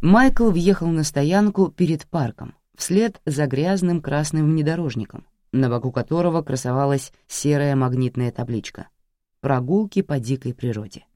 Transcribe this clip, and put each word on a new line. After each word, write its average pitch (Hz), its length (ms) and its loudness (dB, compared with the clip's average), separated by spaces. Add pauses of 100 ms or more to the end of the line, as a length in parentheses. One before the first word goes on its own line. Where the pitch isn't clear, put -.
Майкл 233 480 6
въехал 175 380 2
на 160 140 0
стоянку 180 680 2
перед 160 360 -2
парком, - 480 -6 (220)
вслед 214 480 -2
за 147 220 -2
грязным 170 560 0
красным 151 500 0
внедорожником, 156 720 -4 (280)
на 127 180 2
боку 120 200 -2
которого 160 520 -2
красовалась 139 680 -2 (160)
серая 143 480 0
магнитная 127 580 0
табличка 117 560 -8 (520)
"Прогулки 147 600 0
по 147 160 -2
дикой 127 340 -4
природе". 107 640 -8